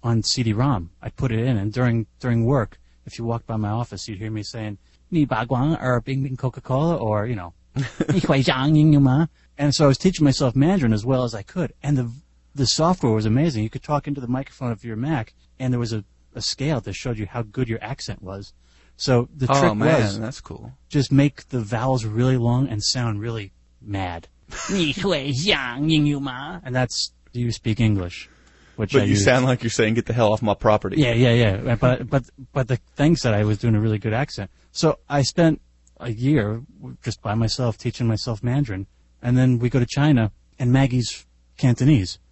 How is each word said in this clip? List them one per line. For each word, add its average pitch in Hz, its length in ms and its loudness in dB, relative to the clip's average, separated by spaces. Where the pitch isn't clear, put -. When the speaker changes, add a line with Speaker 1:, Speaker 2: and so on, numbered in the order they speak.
Speaker 1:
on 113 200 0
C - 200 -2
D 110 100 0
rom. 107 380 -2
I - 80 -10
put 131 220 -4
it 113 80 0
in, 120 180 0
and 104 160 -4
during, 117 320 0
during 117 260 0
work, 127 340 0
if - 120 -18
you 117 80 -8
walked 117 220 -6
by 113 100 -4
my 107 120 -2
office, 110 380 -6
you'd 101 120 -12
hear 110 120 -8
me 107 120 -8
saying, 107 340 -10
"Ni 156 160 2
ba 117 220 -2
guang 143 340 0
er 127 200 0
bing 135 220 -4
bing 131 140 -6
Coca-Cola," 135 580 -2
or, 107 320 -2
you 123 80 -4
know, 87 180 -12
Speaker 2:
<laughs> - 120 -16
Speaker 1:
"Ni 143 440 -2
hui 139 240 2
zhang 139 340 2
yin 151 160 6
yu 143 60 6
ma." 139 260 4
And 143 180 0
so 160 100 4
I - 20 8
was 135 100 4
teaching 185 280 2
myself 131 300 2
Mandarin 143 380 4
as 107 120 -2
well 127 180 2
as 117 120 -4
I 101 80 -8
could. 165 300 -6
And 139 140 0
the, 120 140 -2
the 139 100 0
software 156 480 2
was 110 120 0
amazing. 120 380 2
You 110 60 -4
could - 140 -12
talk 147 240 -2
into 143 140 -6
the 120 60 -10
microphone 131 440 -6
of 104 120 -8
your 117 120 -8
Mac, 127 380 -4
and 127 120 -2
there 123 80 0
was 113 140 -4
a, 107 100 -4
a 113 80 -12
scale 135 400 -4
that 98 120 -10
showed 117 260 -8
you 107 80 -6
how 120 160 -8
good 117 260 -4
your 110 140 -6
accent 104 400 -10
was. 98 300 -12
So 123 380 2
the 135 140 -4
Speaker 2:
Oh, 139 100 4
Speaker 1:
trick 123 160 4
Speaker 2:
man, 110 260 2
Speaker 1:
was 104 180 -2
Speaker 2:
that's 113 220 -10
cool. - 300 -16
Speaker 1:
just 143 220 0
make 139 380 2
the 127 100 -4
vowels 117 460 -2
really 123 320 2
long 120 320 2
and 104 120 -6
sound 117 400 -2
really 110 300 -8
mad. 95 460 -8
<laughs> - 220 -12
"Ni 165 220 0
hui 175 380 -2
zhang 143 600 -2
yin 151 160 4
yu 143 120 -2
ma." 139 440 -10
And 127 120 -8
that's, - 360 -4
"Do 120 60 -8
you 120 120 -2
speak 110 280 -4
English?" 101 500 0
Which - 160 -4
Speaker 2:
But 135 100 6
Speaker 1:
I - 20 2
Speaker 2:
you 104 60 2
Speaker 1:
use. 101 140 4
Speaker 2:
sound 127 200 4
like 127 160 2
you're 117 80 -2
saying, 110 260 2
"Get 117 120 -2
the - 60 -4
hell 110 200 2
off 110 80 -2
my 104 140 0
property." 107 440 2
Speaker 1:
Yeah, 123 140 4
yeah, 117 200 6
yeah. 117 420 2
But, 123 340 0
but, 135 140 0
but 135 160 -2
the 127 100 -2
thing 156 200 4
said 117 200 0
I 104 80 2
was 107 160 0
doing 117 160 2
a 104 60 2
really 107 180 0
good 107 140 -4
accent. 117 360 -6
So - 260 0
I 143 140 0
spent 160 400 2
a 117 120 -8
year 113 500 0
w-, 123 240 -16
just - 180 -8
by 107 140 -4
myself 113 420 -2
teaching 120 300 -4
myself 113 340 -4
Mandarin. 120 460 -4
And 123 160 2
then 127 220 4
we 120 100 0
go 127 100 0
to 120 60 2
China, 139 460 2
and 123 120 0
Maggie's 127 540 0
Cantonese. 123 640 2